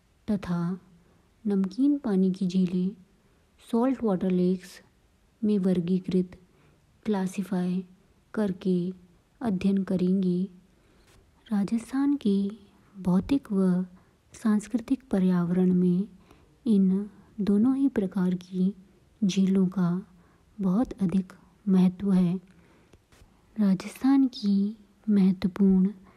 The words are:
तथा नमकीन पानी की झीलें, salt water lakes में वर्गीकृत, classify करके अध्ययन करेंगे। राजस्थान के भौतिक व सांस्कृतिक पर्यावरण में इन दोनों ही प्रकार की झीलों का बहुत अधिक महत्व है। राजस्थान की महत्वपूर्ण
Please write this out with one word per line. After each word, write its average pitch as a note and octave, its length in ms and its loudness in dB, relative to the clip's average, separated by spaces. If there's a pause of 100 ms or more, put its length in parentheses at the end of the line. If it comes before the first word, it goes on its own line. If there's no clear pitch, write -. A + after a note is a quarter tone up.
(300)
तथा F3+ 500 -4 (680)
नमकीन G#3 520 0
पानी F#3+ 340 0
की F#3 140 -4
झीलें, F3+ 440 0 (800)
salt A#3+ 320 -2
water F#3 280 -2
lakes F3+ 520 -2 (600)
में G#3 140 2
वर्गीकृत, F3+ 840 -2 (640)
classify F#3 800 -4 (500)
करके F#3 580 -2 (480)
अध्ययन G3 440 0
करेंगे। F3+ 600 0 (1080)
राजस्थान A#3 640 -2
के G3 340 0 (480)
भौतिक F#3+ 540 -2
व F#3 340 0 (460)
सांस्कृतिक G#3+ 800 -4
पर्यावरण F#3 640 2
में F3+ 340 0 (580)
इन G3 440 2 (300)
दोनों G#3 360 2
ही C#4 120 2
प्रकार F#3 460 -2
की F#3 400 -4 (500)
झीलों F#3+ 420 2
का F3+ 400 -2 (540)
बहुत G3 320 0
अधिक F#3 400 -2 (360)
महत्व F#3 440 2
है। F#3 420 0 (1040)
राजस्थान B3+ 680 2
की G3+ 500 -2 (320)
महत्वपूर्ण F#3+ 840 2 (240)